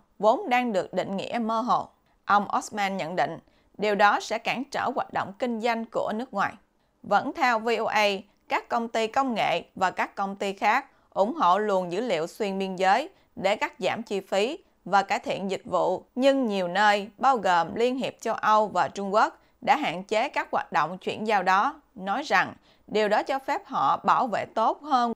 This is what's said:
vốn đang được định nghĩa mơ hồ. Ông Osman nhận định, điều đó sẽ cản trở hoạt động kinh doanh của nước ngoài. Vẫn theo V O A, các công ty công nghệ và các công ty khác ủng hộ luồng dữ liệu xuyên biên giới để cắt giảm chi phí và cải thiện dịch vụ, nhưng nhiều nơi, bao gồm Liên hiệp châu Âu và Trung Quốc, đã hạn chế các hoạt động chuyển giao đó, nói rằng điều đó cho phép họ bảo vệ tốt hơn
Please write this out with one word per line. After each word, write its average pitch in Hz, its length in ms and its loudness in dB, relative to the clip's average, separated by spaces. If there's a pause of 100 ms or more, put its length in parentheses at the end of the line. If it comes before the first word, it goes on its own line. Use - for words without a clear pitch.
(180)
vốn 262 300 2
đang 247 240 0
được 180 220 -2
định 190 220 -2
nghĩa 190 220 -6
mơ 226 220 -2
hồ. 185 280 0 (360)
Ông 202 240 2 (100)
Osman 202 380 -4
nhận 175 200 -4
định, 156 220 0 (400)
điều 208 160 0
đó 208 260 4
sẽ - 180 -4
cản 208 320 -4
trở - 240 -2
hoạt - 180 -6
động 180 260 -4
kinh 240 220 -4
doanh 226 320 -2
của - 220 -2
nước 233 200 -8
ngoài. 190 180 -2 (500)
Vẫn 202 300 0
theo 247 260 0
V 220 100 -4 (100)
O 220 60 -2
A, 208 220 2 (420)
các 370 200 -4
công 233 200 -2
ty 226 180 -2
công 254 280 -2
nghệ 156 280 0 (120)
và 185 160 0
các 233 240 -6
công 196 220 -6
ty 196 160 -4
khác 233 340 0 (240)
ủng 202 240 0
hộ 196 240 4
luồng 190 340 0
dữ 180 80 -2
liệu 175 260 -2
xuyên 196 320 -4
biên 190 180 -4
giới 196 320 2 (280)
để 190 200 0
cắt 285 220 -4
giảm 185 240 -2
chi 196 180 -4
phí 226 380 -2 (260)
và 190 180 4
cải 214 160 -2
thiện 190 320 -6
dịch 185 140 -6
vụ, 175 400 -2 (100)
nhưng 269 320 4
nhiều 196 220 -2
nơi, 202 400 2 (100)
bao 262 180 2
gồm 175 380 2
Liên 247 220 0
hiệp 208 240 -4
châu 226 140 -2
Âu 214 320 2
và 180 220 0
Trung 196 260 -6
Quốc, 254 260 2 (200)
đã 220 160 2
hạn 185 260 -4
chế 220 260 0
các 302 240 -4
hoạt - 200 -4
động 165 260 0
chuyển 165 280 -8
giao 208 160 2
đó, 208 380 2 (140)
nói 196 280 -4
rằng 180 320 0 (320)
điều 208 220 0
đó 214 140 2
cho 269 160 -4
phép 311 280 -6
họ 170 300 0
bảo 190 300 2
vệ 190 280 -4
tốt 247 280 0
hơn 247 340 0